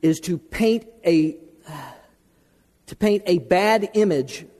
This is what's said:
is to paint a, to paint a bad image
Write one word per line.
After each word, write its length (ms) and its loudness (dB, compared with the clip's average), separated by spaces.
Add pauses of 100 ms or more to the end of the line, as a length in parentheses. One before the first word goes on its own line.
is 180 0
to 180 -4
paint 480 -2 (180)
a, 340 2 (1500)
to 80 -16
paint 320 0
a 120 2
bad 560 0
image 520 0 (120)